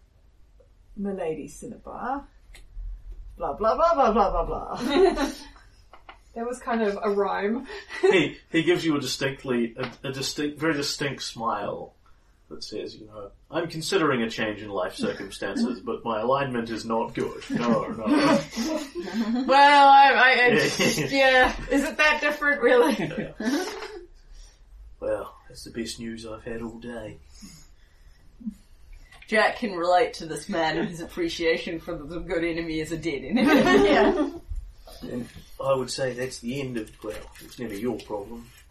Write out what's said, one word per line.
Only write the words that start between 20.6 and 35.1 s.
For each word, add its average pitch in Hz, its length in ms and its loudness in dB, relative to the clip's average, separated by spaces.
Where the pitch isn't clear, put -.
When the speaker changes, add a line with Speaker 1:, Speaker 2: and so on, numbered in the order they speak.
Speaker 3:
<laughs> - 0 -
Yeah. 139 100 0
Speaker 1:
yeah, 262 460 4
is 277 120 4
it 320 140 -4
that 302 240 4
different, 294 400 0
really? 254 320 6
Speaker 3:
Yeah. - 380 -4
Well, 104 340 -6
it's - 140 -18
the - 80 -16
best 117 280 -8
news 113 280 -10
I've 110 160 -14
had 117 180 -10
all 113 180 -10
day. 117 380 -12
Speaker 4:
Jack 165 300 2
can 202 160 -4
relate 175 420 4
to 170 120 -10
this - 200 -8
man 165 300 0
and - 120 -2
his 170 120 -10
appreciation 165 760 -2
for 165 180 -8
the 151 220 -10
good 170 260 -4
enemy 165 340 -4
is 156 120 -6
a 160 60 -4
dead 156 280 -6
enemy. 269 360 4
Speaker 1:
<laughs> - 280 6
Yeah. 285 400 2
Speaker 3:
And - 280 -10